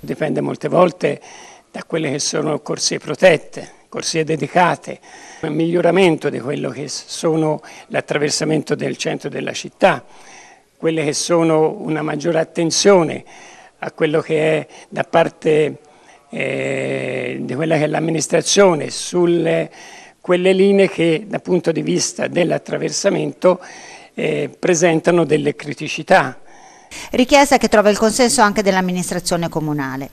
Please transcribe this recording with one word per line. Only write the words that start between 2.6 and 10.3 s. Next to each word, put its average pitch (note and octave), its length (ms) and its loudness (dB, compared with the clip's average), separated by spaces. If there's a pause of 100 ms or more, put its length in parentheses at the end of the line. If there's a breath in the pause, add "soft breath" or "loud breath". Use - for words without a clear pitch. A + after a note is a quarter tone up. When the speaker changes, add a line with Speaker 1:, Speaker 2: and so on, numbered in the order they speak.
Speaker 1:
corsie - 360 -6
protette, - 760 0 (140)
corsie - 360 -4
dedicate, D#3 760 -2 (420 loud breath)
un D#3 120 -6
miglioramento E3 760 2
di B2+ 80 -6
quello C#3+ 320 -6
che C3+ 160 -10
s-, - 180 -12
sono D#3 560 -2 (280 loud breath)
l'attraversamento D3 840 -2
del C3+ 240 -6
centro D3+ 320 -6
della C3+ 240 -8
città, - 500 0 (720 loud breath)